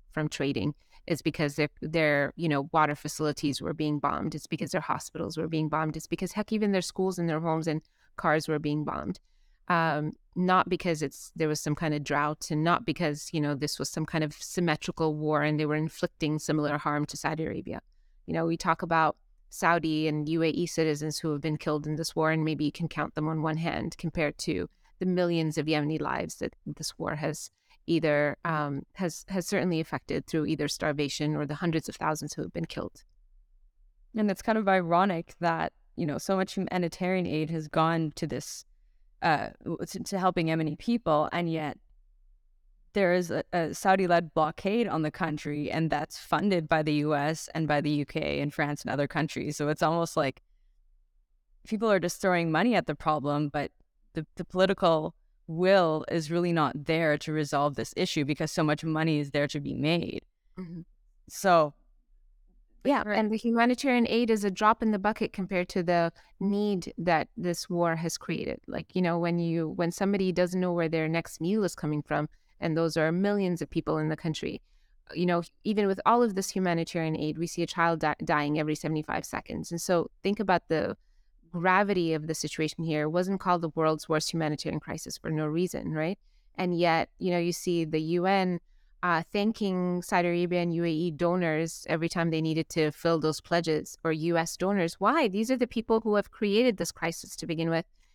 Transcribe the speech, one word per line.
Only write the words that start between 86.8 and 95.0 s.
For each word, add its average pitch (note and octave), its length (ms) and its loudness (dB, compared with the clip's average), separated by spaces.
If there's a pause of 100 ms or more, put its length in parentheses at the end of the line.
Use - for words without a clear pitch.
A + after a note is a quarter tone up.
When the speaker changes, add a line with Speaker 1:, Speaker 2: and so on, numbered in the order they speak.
Speaker 1:
you F3+ 120 -2
know, F3 80 2
you E3+ 140 0
see E3+ 320 0
the D#3 160 -2
U E3+ 260 0
N, F#3 320 2 (440)
uh, E3+ 200 2 (100)
thanking F#3 720 0
Saudi F3 260 2
Arabia F3 320 2
and F3 140 0
U E3+ 100 0
A E3+ 60 2
E E3 200 0
donors E3 800 0
every E3 200 0
time E3+ 220 0
they D#3+ 100 2
needed D#3+ 300 0
to D3+ 220 2
fill E3 260 2
those D#3 220 0
pledges, E3 640 0
or D#3+ 80 2
U E3 240 0
S E3 200 -2
donors. F#3 380 0
Why? B3 340 2